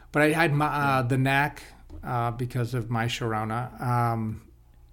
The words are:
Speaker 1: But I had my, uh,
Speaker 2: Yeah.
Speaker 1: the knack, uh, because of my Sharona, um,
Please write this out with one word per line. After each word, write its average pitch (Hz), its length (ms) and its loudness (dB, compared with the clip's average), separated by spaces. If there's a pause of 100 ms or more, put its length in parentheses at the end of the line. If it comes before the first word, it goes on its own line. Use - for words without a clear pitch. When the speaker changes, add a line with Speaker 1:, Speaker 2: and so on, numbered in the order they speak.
(120)
Speaker 1:
But 147 100 4
I 151 100 6
had 160 220 4
my, 151 120 2
uh, 147 40 0
Speaker 2:
Yeah. 139 380 2
Speaker 1:
the 131 100 2
knack, 139 440 2 (400)
uh, 120 300 -2
because 123 420 -4
of 117 160 -4
my 113 160 0
Sharona, 113 760 -4
um, 117 640 -2 (500)